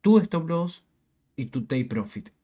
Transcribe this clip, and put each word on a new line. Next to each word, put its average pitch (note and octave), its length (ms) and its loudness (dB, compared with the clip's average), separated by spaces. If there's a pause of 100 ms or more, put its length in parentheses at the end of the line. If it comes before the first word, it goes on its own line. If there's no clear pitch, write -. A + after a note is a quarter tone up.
tu G#3+ 180 6
stop E3 300 -2
loss F3 340 -4 (540)
y B2+ 80 -6
tu A#2 200 -6
take C3 200 -2
profit. G#2+ 440 -8 (140)